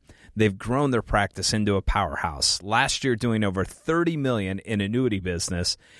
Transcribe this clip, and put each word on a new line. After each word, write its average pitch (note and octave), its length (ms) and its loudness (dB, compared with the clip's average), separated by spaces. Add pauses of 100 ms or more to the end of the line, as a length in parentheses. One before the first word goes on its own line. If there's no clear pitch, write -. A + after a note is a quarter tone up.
(360)
they've G#2 220 2
grown C3+ 320 0
their A#2 140 0
practice G2+ 500 0
into G#2 220 2
a F#2+ 80 0
powerhouse, D#2+ 800 -2
last A#2 400 0
year B2+ 120 2
doing A2 280 0
over F#2+ 200 0
thirty E3 540 0
million G#2+ 400 -2
in G#2 240 -4
annuity G#2+ 380 0
business F2 580 -2 (220)